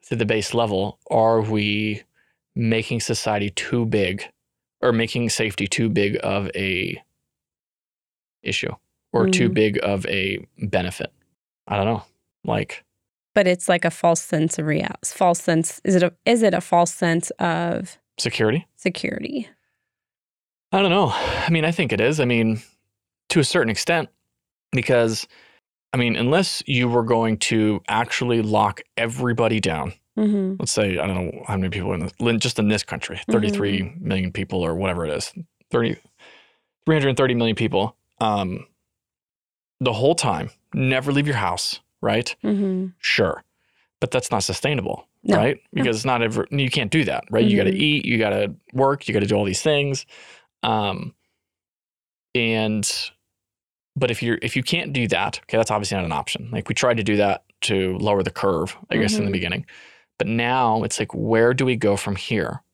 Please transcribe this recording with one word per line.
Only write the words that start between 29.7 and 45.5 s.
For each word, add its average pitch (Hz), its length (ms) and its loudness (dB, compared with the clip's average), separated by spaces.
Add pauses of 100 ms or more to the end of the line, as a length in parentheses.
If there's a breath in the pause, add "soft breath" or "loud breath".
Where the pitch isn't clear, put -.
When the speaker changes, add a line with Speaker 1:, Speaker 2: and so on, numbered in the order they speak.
Speaker 2:
Mm-hmm. 202 420 0
Speaker 1:
let's - 140 -4
say, 98 260 2
I 76 80 0
don't 95 80 -2
know 90 320 -6
how 101 80 -2
many 92 140 0
people 95 240 -4
in 85 80 -4 (180)
the, 117 180 2
just 120 220 -2
in 107 80 2
this 107 160 2
country, - 320 -8
Speaker 2:
Mm-hmm. - 160 -6
Speaker 1:
thirty-three 101 680 0
million 95 340 -2
people 95 300 -4
or 82 120 -2
whatever 87 300 -2
it 76 60 -4
is, - 200 -6 (400)
thirty, 117 240 0 (880 soft breath)
three 160 100 4
hundred 135 200 2
thirty 131 180 4
million 117 220 2
people, 107 400 0 (240)
um, 101 480 -2 (1120)
the 131 140 0
whole 131 200 2
time, 98 360 -2 (240)
never 131 400 0
leave 143 140 2
your 135 100 -2
house, 90 420 -4 (220)
right? 110 420 -2
Speaker 2:
Mm-hmm. 196 440 -2 (120)
Speaker 1:
Sure. - 420 0 (600)
But - 100 -4
that's 127 200 -2
not 98 120 0
sustainable, 127 640 -4 (160)
Speaker 2:
No. 202 140 4
Speaker 1:
right? 120 240 0 (100)